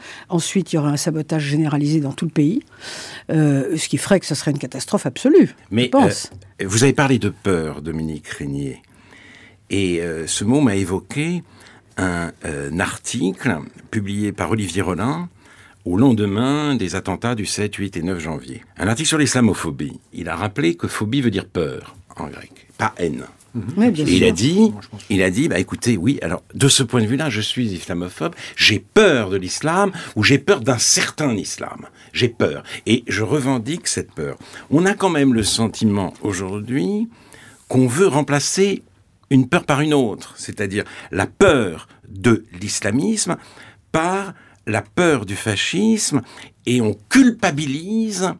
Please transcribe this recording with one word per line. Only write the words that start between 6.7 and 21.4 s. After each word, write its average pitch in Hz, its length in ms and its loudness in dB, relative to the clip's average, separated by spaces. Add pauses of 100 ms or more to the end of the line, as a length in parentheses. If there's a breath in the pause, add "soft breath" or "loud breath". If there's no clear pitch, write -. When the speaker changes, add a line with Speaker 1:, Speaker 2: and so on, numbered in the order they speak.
Speaker 2:
avez 139 100 6
parlé 135 240 4
de 101 120 -2
peur, 78 520 -2
Dominique 78 460 -8
Régnier. 71 540 -8 (880 soft breath)
Et, 90 320 0
euh, 80 260 -6
ce - 160 -4
mot 127 160 4
m'a 113 160 4
évoqué 135 680 -2 (560 soft breath)
un, 87 320 -2 (140)
euh, 71 260 -6
un 85 80 -2
article 131 800 -2 (320)
publié 101 420 -4
par 87 200 -4
Olivier 98 320 -2
Rollin 123 460 -2 (540 soft breath)
au 90 140 -2
lendemain 127 800 2
des 92 200 -4
attentats 95 380 -4
du 104 140 -4
sept, 101 280 -4
huit 98 220 -6
et 80 60 -4
neuf 90 160 -2
janvier. 71 420 -10 (160)
Un - 100 -2
article 131 220 0
sur 160 80 2
l'islamophobie. 85 840 0 (140)
Il 82 160 -8
a 82 60 -6
rappelé 120 400 -2
que 107 120 -6
phobie 113 340 -2
veut 120 100 2
dire 95 140 -2